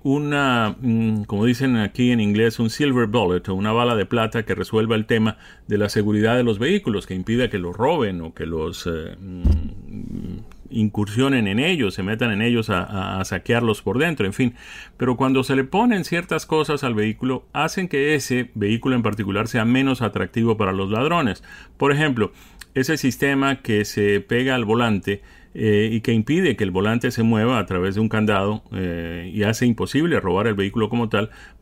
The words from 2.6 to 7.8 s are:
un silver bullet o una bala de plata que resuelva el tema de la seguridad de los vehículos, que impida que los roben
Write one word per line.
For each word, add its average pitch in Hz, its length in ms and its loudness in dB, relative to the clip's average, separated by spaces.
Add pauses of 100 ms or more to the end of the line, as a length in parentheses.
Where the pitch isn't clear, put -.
un 110 100 2
silver 123 380 2
bullet 92 400 2
o 95 60 -2
una 104 180 -2
bala 120 240 2
de 95 100 0
plata 113 380 0
que 95 100 -2
resuelva 110 400 0
el 110 120 0
tema 110 300 2 (300)
de 101 120 0
la 104 100 2
seguridad 107 480 2
de 123 80 2
los 107 160 0
vehículos, 143 480 0
que 95 60 -6
impida 113 360 0
que 101 80 -4
los 90 180 -6
roben 110 440 0